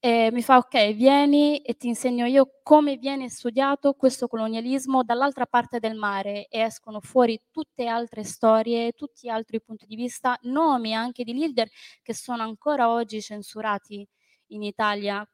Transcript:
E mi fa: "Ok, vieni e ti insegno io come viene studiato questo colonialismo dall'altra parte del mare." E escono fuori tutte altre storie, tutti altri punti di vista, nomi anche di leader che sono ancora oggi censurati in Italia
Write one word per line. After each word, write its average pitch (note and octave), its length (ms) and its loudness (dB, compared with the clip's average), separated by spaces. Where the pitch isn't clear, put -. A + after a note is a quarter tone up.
E A#3 320 4
mi A#3+ 100 -2
fa: B3+ 140 6
"Ok, A3 360 4
vieni C#4+ 640 4
e - 180 -8
ti B3 120 -8
insegno A#3+ 360 -2
io C4+ 380 2
come D4 340 4
viene C4 320 -6
studiato C4+ 640 0
questo B3+ 360 0
colonialismo B3 760 -2
dall'altra B3+ 400 -2
parte A#3+ 340 -2
del A3 160 -4
mare." G3+ 540 -6
E A3+ 120 -4
escono A3 400 -6
fuori A#3 380 0
tutte - 360 -8
altre A3+ 380 -6
storie, A#3 680 0
tutti - 360 -16
altri A3+ 320 -6
punti A3 240 -20
di G#3 120 -18
vista, B3 460 -4
nomi B3+ 520 0
anche A#3+ 280 -6
di A#3 120 -8
leader B3+ 340 -2
che A3+ 120 -10
sono A#3 280 -8
ancora A#3 480 0
oggi A3+ 300 -4
censurati G#3 840 -10
in G#3+ 140 -12
Italia G#3 720 -4